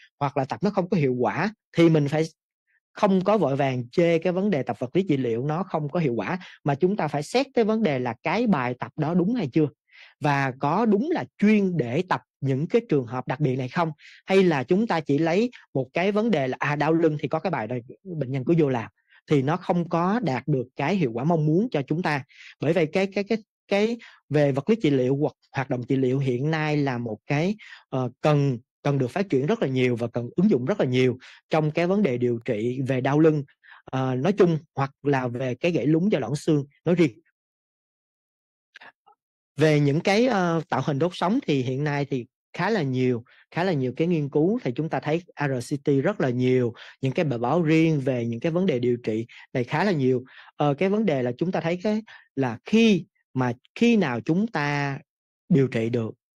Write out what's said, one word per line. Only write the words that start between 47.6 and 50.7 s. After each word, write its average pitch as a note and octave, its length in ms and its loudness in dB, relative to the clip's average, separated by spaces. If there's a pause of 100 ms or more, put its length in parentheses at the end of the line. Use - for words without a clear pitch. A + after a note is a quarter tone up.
riêng D#3+ 380 2
về B2 260 -2
những A#2 140 -4
cái E3 120 -2
vấn F3+ 140 0
đề C3+ 120 0
điều B2 180 0
trị A#2 300 -4 (260)
này B2 120 -2
khá D3+ 200 -2
là G#3 80 2
nhiều. C3 320 0 (320)
Ờ, D3 180 2